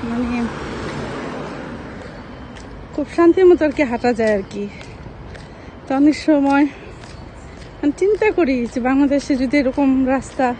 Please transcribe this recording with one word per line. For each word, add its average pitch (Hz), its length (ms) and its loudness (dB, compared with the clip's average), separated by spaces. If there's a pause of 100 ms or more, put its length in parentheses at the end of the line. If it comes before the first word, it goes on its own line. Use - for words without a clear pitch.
(100)
মানে 240 280 -2 (2500)
খুব 294 120 -2 (100)
শান্তির 339 340 6
মতো 311 180 6
আর 262 80 0
কি 302 140 2
হাঁটা 240 280 0
যায় 220 200 2
আর 196 140 -4
কি। 202 120 -6 (1200)
তো - 60 -10 (100)
অনেক 294 160 6 (120)
সময় 285 360 6 (1160)
আমি 294 120 0 (100)
চিন্তা 427 260 4 (100)
করি 269 180 4 (160)
যে 269 60 -4 (100)
বাংলাদেশে 277 440 2 (100)
যদি 262 200 0
এরকম 269 260 2 (260)
রাস্তা 262 320 -2 (140)